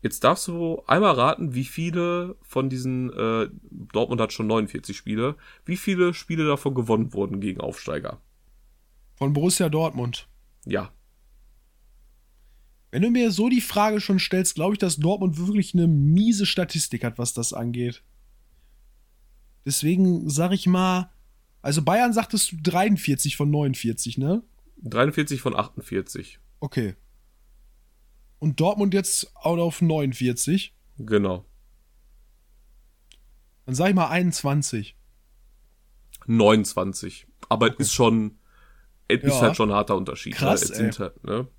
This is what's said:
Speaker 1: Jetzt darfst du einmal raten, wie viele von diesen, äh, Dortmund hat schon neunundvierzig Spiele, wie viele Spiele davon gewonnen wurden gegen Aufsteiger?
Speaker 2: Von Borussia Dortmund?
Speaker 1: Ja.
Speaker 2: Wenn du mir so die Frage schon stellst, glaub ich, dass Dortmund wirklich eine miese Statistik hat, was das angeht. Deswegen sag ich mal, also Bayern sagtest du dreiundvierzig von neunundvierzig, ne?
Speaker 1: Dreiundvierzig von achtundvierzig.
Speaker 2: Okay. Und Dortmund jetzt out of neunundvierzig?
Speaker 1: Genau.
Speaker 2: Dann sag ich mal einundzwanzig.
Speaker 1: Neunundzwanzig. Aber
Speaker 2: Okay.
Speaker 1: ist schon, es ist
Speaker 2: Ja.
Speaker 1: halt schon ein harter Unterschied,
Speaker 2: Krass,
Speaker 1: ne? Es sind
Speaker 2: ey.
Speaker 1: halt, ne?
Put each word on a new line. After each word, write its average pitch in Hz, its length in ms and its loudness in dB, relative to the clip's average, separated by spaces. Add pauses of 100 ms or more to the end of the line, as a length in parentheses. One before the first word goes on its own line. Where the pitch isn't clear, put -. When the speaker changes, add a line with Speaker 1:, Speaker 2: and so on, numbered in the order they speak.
Speaker 1:
Jetzt - 200 -6
darfst 156 240 0
du 170 380 -6
einmal 175 300 4
raten, 131 400 0
wie 131 100 -2
viele 175 800 -4
von 131 260 -4
diesen, 127 420 -4
äh, 113 380 -2 (420)
Dortmund 117 300 0
hat 107 100 -2
schon 110 160 -4
neunundvierzig 107 480 -2
Spiele, 117 400 -4 (300)
wie 180 120 -4
viele 180 360 0
Spiele 160 320 -4
davon 139 300 0
gewonnen 110 380 0
wurden 98 280 -4
gegen 95 180 -4
Aufsteiger? - 640 -8 (920)
Speaker 2:
Von 139 180 0
Borussia 170 360 2
Dortmund? 135 580 -4 (380)
Speaker 1:
Ja. 95 260 -6 (2000)
Speaker 2:
Wenn 139 100 -2
du 226 80 2
mir 233 220 4
so 208 180 2
die 240 120 4
Frage 208 380 0
schon 190 200 2
stellst, 185 340 0
glaub 175 200 0
ich, 202 40 -2
dass 175 200 0
Dortmund 175 420 0
wirklich 196 340 0
eine 170 140 4
miese 180 580 4
Statistik - 580 -2
hat, 117 140 -6
was 120 160 -4
das 117 180 -4
angeht. 120 520 -4 (1600)
Deswegen 165 640 2
sag 165 240 0
ich 196 140 0
mal, 185 420 2 (520)
also 147 200 0
Bayern 214 320 2
sagtest 220 380 0
du 170 100 -10
dreiundvierzig 170 720 0
von 147 140 0
neunundvierzig, 131 680 -2
ne? 170 260 0 (340)
Speaker 1:
Dreiundvierzig 139 640 -2
von - 140 -4
achtundvierzig. - 840 -8 (200)
Speaker 2:
Okay. 117 360 -4 (1400)
Und 151 200 -2
Dortmund 202 340 2
jetzt - 420 -2
out 170 240 0
of 170 220 0
neunundvierzig? 147 960 0 (240)
Speaker 1:
Genau. 101 440 0 (2250)
Speaker 2:
Dann 127 80 -4
sag 165 160 2
ich 196 60 4
mal 165 140 4
einundzwanzig. 147 840 0 (1300)
Speaker 1:
Neunundzwanzig. 104 960 2 (240)
Aber 113 160 2
Speaker 2:
Okay. 117 160 0
Speaker 1:
ist - 120 0
schon, 113 440 2 (680)
es 123 160 0
ist 139 100 2
Speaker 2:
Ja. 127 80 2
Speaker 1:
halt 110 160 4
schon 107 140 2
ein 101 40 0
harter 104 220 2
Unterschied, - 380 -8
Speaker 2:
Krass, - 260 0
Speaker 1:
ne? - 80 -2
Es - 80 -8
sind 110 160 0
Speaker 2:
ey. - 60 -12
Speaker 1:
halt, - 240 -10
ne? 120 240 -4 (120)